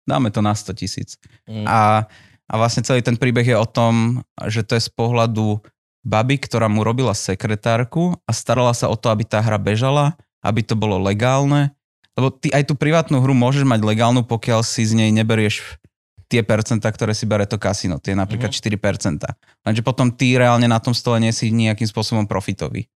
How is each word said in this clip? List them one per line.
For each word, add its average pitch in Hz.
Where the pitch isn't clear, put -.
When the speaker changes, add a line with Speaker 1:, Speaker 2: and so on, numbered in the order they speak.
Speaker 1:
Dáme 135
to 110
na 104
sto 101
tisíc. -
Speaker 2:
Mm. 110
Speaker 1:
A, 107
a -
vlastne 117
celý 123
ten 120
príbeh 120
je 123
o 110
tom, 117
že 107
to -
je 117
z -
pohľadu 113
baby, 117
ktorá 113
mu 107
robila 117
sekretárku 117
a -
starala 123
sa -
o 110
to, -
aby 110
tá 107
hra 107
bežala, 135
aby 110
to -
bolo 104
legálne. 135
Lebo 131
ty -
aj 143
tú 156
privátnu 156
hru 135
môžeš 131
mať 127
legálnu, 113
pokiaľ 113
si 113
z 107
nej 110
neberieš 110
tie 117
percentá, 107
ktoré 107
si 107
bere 104
to 104
kasino. 98
Tie -
je 98
napríklad 107
Speaker 2:
Mhm. -
Speaker 1:
štyri 104
percentá. -
Lenže 117
potom 127
ty 123
reálne 120
na 117
tom 120
stole 117
nie 113
si 113
nejakým 110
spôsobom 110
profitový. 92